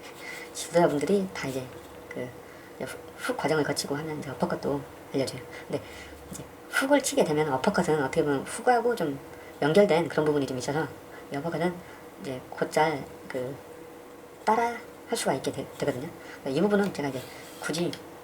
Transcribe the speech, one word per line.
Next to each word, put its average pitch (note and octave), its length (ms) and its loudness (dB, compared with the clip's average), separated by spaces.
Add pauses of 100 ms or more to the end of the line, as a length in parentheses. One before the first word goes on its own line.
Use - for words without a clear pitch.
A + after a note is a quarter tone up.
(540)
지도자분들이 E3+ 800 4
다 - 120 -4
이제 C3 200 -2 (420)
그 B2+ 180 -6 (500)
이제 - 80 -6
훅, - 160 -8 (180)
훅 - 180 -2
과정을 D3+ 280 4
거치고 - 320 -2
하면 D3+ 220 -4
이제 C3+ 120 -6
어퍼컷도 C#3+ 500 0 (320)
알려줘요. C3 300 0 (260)
근데 D3 140 -4 (500)
이제 - 100 -10 (280)
훅을 C4+ 320 4
치게 C4+ 200 4
되면 D3+ 300 2
어퍼컷은 D#3 500 4
어떻게 C3+ 200 4
보면 C#3+ 220 2
훅하고 A#3+ 520 4
좀 C#3+ 220 -2 (420)
연결된 D#3+ 480 6
그런 D#3 160 2
부분이 D3 220 4
좀 C3 100 -4
있어서 C#3 320 0 (420)
이 C#3 60 -4
어퍼컷은 E3+ 380 0 (480)
이제 B2+ 260 -6
곧잘 D#3 560 2 (240)
그 C3 260 -4 (920)
따라 A#3 280 4 (340)
할 A3+ 100 0
수가 E3+ 160 2
있게 C3+ 180 0
되-, C3+ 140 -6 (100)
되거든요. C#3 320 0 (320)
그러니까 C#3+ 100 -4
이 C3+ 120 2
부분은 G3+ 320 4
제가 C#3+ 140 0
이제 C3 120 -4 (400)
굳이 D#3+ 300 0 (340)